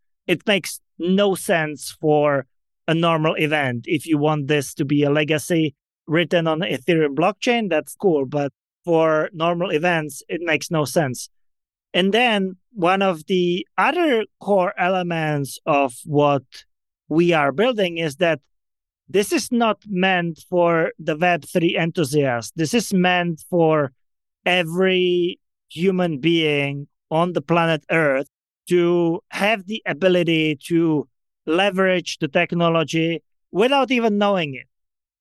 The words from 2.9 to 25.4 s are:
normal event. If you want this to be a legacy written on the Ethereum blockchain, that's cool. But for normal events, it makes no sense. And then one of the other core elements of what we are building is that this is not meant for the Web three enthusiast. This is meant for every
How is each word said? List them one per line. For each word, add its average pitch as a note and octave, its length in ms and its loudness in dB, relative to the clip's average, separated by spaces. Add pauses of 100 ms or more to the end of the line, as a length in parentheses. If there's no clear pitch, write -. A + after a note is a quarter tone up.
normal E3 420 0
event. C#3+ 520 -2
If E3 200 -4
you D#3+ 100 2
want D3 300 0
this D3 280 -2
to D3+ 100 -2
be D3 180 0
a C#3+ 80 2
legacy D#3 640 0 (320)
written E3 400 0
on D#3 120 -2
the F#3 80 -4
Ethereum D3+ 480 0
blockchain, G#3 540 0
that's D3+ 260 -4
cool. D#3 300 0
But C#3+ 280 -4 (320)
for D#3+ 480 2
normal F3 380 -2
events, D#3 580 -2
it F3 120 -6
makes - 300 -2
no D#3 140 0
sense. C3 440 -2 (640)
And F#3+ 200 2
then G#3 420 0 (180)
one F#3+ 280 2
of F3+ 260 -2
the F3+ 400 0 (100)
other C4 480 2 (140)
core G3 400 0
elements E3 840 -2
of C#3+ 280 2 (120)
what C#3+ 380 2 (640)
we E3+ 240 2
are D3 180 2
building F#3+ 460 0
is D#3+ 200 -4
that E3 220 0 (680)
this G3+ 240 -2
is D#4+ 200 -2
not A#3 360 0
meant F3+ 640 0
for E3+ 500 2
the D#3+ 160 -4
Web E3+ 300 0
three F3 320 0
enthusiast. C#3+ 800 -2
This D#3+ 180 -2
is A3+ 200 0
meant F3+ 560 0
for D#3 440 2 (520)
every F3+ 920 0 (300)